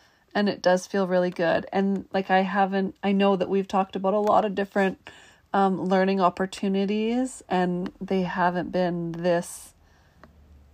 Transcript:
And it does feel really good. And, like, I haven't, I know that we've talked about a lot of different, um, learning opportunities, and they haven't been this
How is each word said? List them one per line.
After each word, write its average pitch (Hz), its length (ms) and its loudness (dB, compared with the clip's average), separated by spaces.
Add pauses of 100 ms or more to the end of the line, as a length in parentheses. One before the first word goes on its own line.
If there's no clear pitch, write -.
(360)
And 208 140 2
it - 120 -4
does 185 240 2
feel 196 220 0
really 180 220 2
good. 170 420 0
And, 196 400 -2
like, 196 180 -4
I 190 120 4
haven't, 190 600 -2
I 196 100 0
know 196 240 4
that 180 120 -2
we've 196 200 0
talked 196 280 -2
about 190 180 0
a 214 60 0
lot 208 240 4
of 208 120 -4
different, 196 540 -2 (440)
um, 190 320 2
learning 190 340 2
opportunities, 202 1300 0
and 180 440 -2 (100)
they 190 220 0
haven't 175 480 -2
been 175 420 -2
this 170 600 -2 (1000)